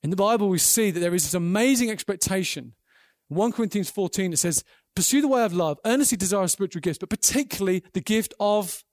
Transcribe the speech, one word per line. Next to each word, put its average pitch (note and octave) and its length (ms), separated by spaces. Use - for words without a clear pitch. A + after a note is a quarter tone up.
In D3 80
the F#3+ 60
Bible, G3+ 320
we F3+ 100
see G#3+ 320
that E3+ 100
there F3 140
is E3 80
this - 120
amazing A3 540
expectation. F#3 840
One G3+ 240
Corinthians G#3 360
fourteen, F#3+ 440
it D#3 60
says, E3+ 260
"Pursue C4 280
the D4+ 60
way B3+ 160
of F3+ 100
love, D#3+ 320
earnestly B3 320
desire F#3+ 300
spiritual F3+ 320
gifts, D#3+ 180
but F#3+ 100
particularly G3 760
the F3+ 80
gift G#3+ 360
of G#3 540